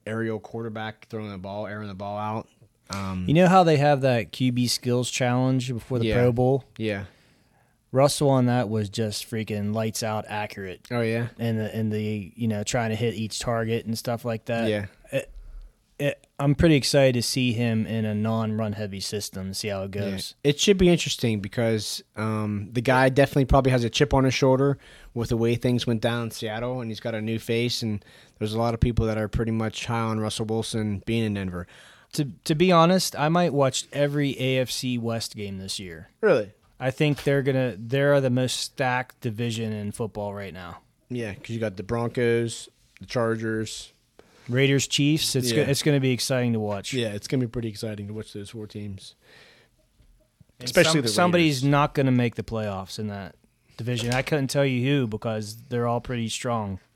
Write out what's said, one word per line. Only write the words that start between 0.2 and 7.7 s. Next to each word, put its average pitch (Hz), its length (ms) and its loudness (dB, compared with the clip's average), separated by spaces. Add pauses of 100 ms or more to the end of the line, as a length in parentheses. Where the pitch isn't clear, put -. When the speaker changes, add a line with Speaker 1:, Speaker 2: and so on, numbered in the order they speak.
Speaker 1:
quarterback, 110 680 -10
throwing 107 220 -8
the 101 60 -10
ball, 98 300 -8
airing 104 200 -8
the 101 60 -10
ball 101 240 -8
out. 107 300 -4 (420)
Um, 95 380 -4
Speaker 2:
You 139 60 2
know 175 140 8
how 185 160 8
they 160 140 6
have 143 240 4
that 120 300 2
Q 127 200 2
B 123 160 0
skills 120 420 0
challenge 127 640 0
before 123 280 -4
the 117 80 2
Speaker 1:
Yeah. 107 80 2
Speaker 2:
Pro 123 160 6
Bowl? 127 340 2 (120)
Speaker 1:
Yeah. 104 280 -4 (880)